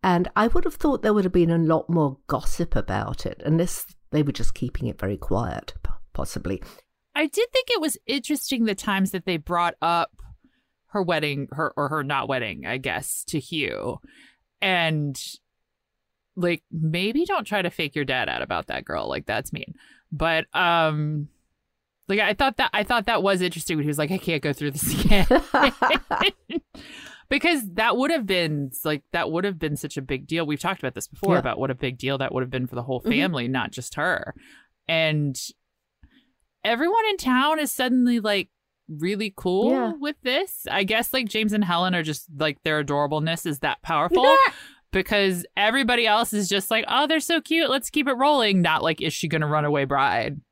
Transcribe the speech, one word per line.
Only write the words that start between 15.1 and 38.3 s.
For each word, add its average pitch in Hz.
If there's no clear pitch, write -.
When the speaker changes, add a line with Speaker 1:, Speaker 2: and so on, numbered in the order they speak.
Speaker 2:
like, 175
maybe 180
don't 359
try -
to 175
fake 151
your 147
dad 127
out 62
about 82
that -
girl. 62
Like, 69
that's -
mean. -
But, 160
um, 151
like, 202
I 208
thought 269
that, 269
I 214
thought 233
that 226
was 190
interesting 175
when 147
he 147
was 147
like, 151
"I 190
can't 165
go 147
through 147
this -
again." 196
<laughs> -
Because 294
that 220
would 269
have 294
been, 156
like, 151
that 170
would 170
have 196
been 151
such -
a 139
big 135
deal. 160
We've 147
talked 185
about 131
this -
before, 185
Speaker 1:
Yeah. 147
Speaker 2:
about 120
what 131
a 127
big 127
deal 135
that 135
would 127
have 127
been 127
for -
the 120
whole 127
Speaker 3:
Mm-hmm. 220
Speaker 2:
family, 147
not 127
just -
her. 160
And 151
everyone 330
in 403
town 277
is 294
suddenly, 247
like, 202